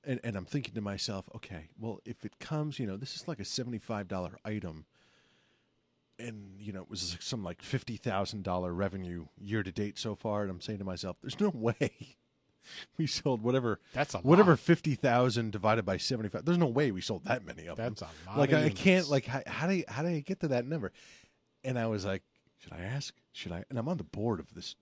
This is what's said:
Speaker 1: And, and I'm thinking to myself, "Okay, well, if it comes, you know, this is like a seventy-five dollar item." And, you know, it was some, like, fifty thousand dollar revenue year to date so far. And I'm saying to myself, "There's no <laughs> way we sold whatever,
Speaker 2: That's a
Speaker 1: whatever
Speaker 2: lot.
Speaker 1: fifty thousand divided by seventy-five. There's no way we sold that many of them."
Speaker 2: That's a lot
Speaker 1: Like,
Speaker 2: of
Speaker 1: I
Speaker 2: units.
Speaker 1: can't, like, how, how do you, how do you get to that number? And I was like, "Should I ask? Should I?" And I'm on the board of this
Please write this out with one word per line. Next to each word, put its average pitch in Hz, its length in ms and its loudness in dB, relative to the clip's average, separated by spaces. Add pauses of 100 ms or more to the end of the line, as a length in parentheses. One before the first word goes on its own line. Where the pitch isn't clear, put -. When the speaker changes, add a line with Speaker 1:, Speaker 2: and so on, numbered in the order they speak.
Speaker 1:
And, 127 180 -2
and 110 140 -4
I'm 92 100 -4
thinking - 280 -4
to 113 60 -4
myself, 98 540 -4
"Okay, 82 340 -12 (100)
well, 110 260 -8
if 117 200 -12
it - 140 -10
comes, 151 400 -4
you 120 80 -2
know, 95 100 -4
this 131 200 -8
is - 100 -10
like 147 140 -8
a 95 40 -6
seventy-five 113 600 -6
dollar 90 380 -4
item." 95 400 -6 (1300)
And, 107 420 -12
you 104 120 -8
know, 92 100 -8
it - 60 -14
was 87 320 -6
some, 113 220 -4
like, 87 180 -6
fifty 123 360 -4
thousand 98 480 -2
dollar 90 280 0
revenue 90 540 -2 (140)
year 101 240 0
to 92 80 -6
date 101 260 -2
so 107 160 -4
far. 104 280 -2
And 98 80 -2
I'm 87 100 -8
saying 104 180 -6
to 98 60 -6
myself, 92 360 -6
"There's - 200 -8
no 208 80 4
<laughs> 165 60 0
way - 640 0 (800)
we 160 100 0
sold 127 360 0
whatever, 120 380 2 (120)
Speaker 2:
That's 139 220 -2
a 98 40 -2
Speaker 1:
whatever 170 340 10
Speaker 2:
lot. - 80 6
Speaker 1:
fifty 160 340 4
thousand 120 580 4
divided 107 320 4
by 92 120 2
seventy-five. 110 480 -2
There's 175 140 4
no 170 100 6
way 127 240 4
we 92 80 -2
sold 92 240 -4
that 117 200 0
many 82 220 -12
of 82 120 -6
them." 113 200 -2
Speaker 2:
That's - 40 -10
a - 260 -14
lot 110 100 -2
Speaker 1:
Like, 139 140 6
Speaker 2:
of 156 60 8
Speaker 1:
I 156 60 6
Speaker 2:
units. 151 160 2
Speaker 1:
can't, 185 280 6
like, 139 180 4
how, 127 200 -4
how 139 200 -2
do 190 80 2
you, 175 140 0
how 113 140 -4
do 175 80 0
you 160 100 0
get - 200 -6
to 160 80 0
that 123 180 2
number? 135 260 -4 (720)
And 127 140 0
I 113 80 2
was 107 180 0
like, 95 180 -2 (360)
"Should - 160 -16
I 82 60 -10
ask? 123 340 -4 (180)
Should - 200 -8
I?" 85 180 -6
And 131 80 -4
I'm 120 100 -2
on 180 80 0
the 90 80 -6
board 107 340 -2
of - 160 -12
this - 280 -12